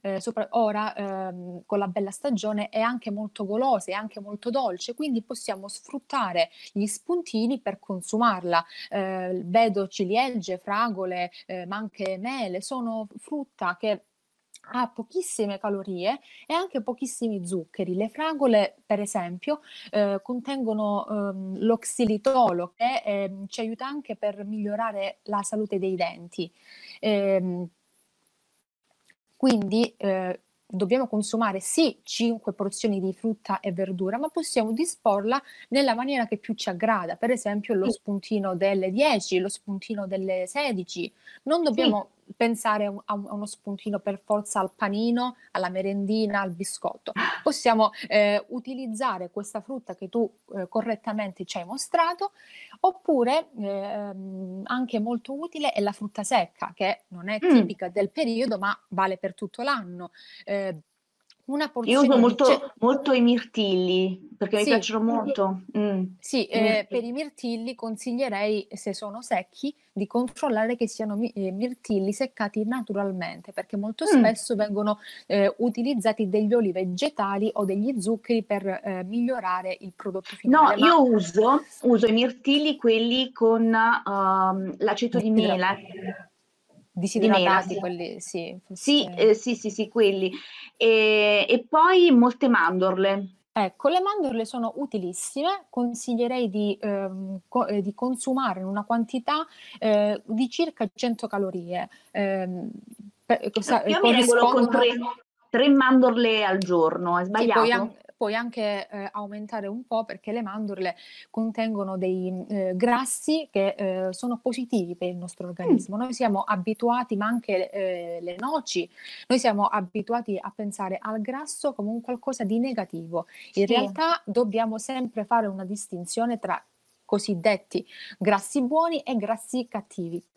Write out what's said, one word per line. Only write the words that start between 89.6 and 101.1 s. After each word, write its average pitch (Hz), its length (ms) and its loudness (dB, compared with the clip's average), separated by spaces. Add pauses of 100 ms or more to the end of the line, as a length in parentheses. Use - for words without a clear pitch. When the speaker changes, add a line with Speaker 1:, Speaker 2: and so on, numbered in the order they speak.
Speaker 2:
sì, 214 180 -4
quelli. 196 420 2 (460)
E, 214 720 6
e 247 200 2
poi 349 440 8
molte 240 360 6
mandorle. 190 840 2 (180)
Speaker 1:
Ecco, 208 360 0
le 359 120 4
mandorle 311 440 -2
sono 233 320 -4
utilissime, 277 920 -4
consiglierei 240 800 -2
di, 202 320 -2
ehm, 190 680 -4
co-, 247 180 0
eh, 202 160 -2
di 202 120 -4
consumare 247 640 -2
in 185 60 -6
una 202 180 -4
quantità, 247 600 -2 (360)
eh, 208 440 2
di 226 240 0
circa 302 460 -2
cento 233 320 -2